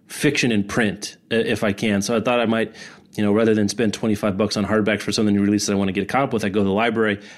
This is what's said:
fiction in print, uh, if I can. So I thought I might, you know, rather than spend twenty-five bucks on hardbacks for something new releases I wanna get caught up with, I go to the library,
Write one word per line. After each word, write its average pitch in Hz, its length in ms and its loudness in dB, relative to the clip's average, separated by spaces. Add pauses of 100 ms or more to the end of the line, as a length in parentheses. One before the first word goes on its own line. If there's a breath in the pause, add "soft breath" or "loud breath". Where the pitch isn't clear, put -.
fiction 143 460 0
in 101 120 0
print, - 520 -2 (160)
uh, 113 40 0
if 113 280 0
I 107 80 2
can. 101 300 0
So 117 140 -2
I 110 40 2
thought 120 200 0
I 117 60 0
might, 113 280 0 (420 loud breath)
you 104 80 0
know, 104 80 4
rather 110 220 4
than 104 140 2
spend 107 260 -2
twenty-five 104 420 -2
bucks 101 200 0
on 104 80 0
hardbacks 104 380 2
for - 100 -6
something 107 220 2
new 101 80 2
releases 104 280 2
I 101 40 2
wanna 98 180 0
get 95 160 -2
caught 135 140 0
up 135 100 -2
with, 107 120 -2
I 104 40 0
go 98 120 0
to 98 40 2
the 98 80 0
library, 110 480 0 (180 loud breath)